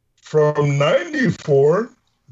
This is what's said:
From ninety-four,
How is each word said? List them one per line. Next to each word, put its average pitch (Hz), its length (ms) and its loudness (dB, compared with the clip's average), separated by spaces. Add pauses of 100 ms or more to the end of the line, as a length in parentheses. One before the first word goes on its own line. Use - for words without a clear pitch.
(180)
From 147 600 0
ninety-four, 185 1160 0 (380)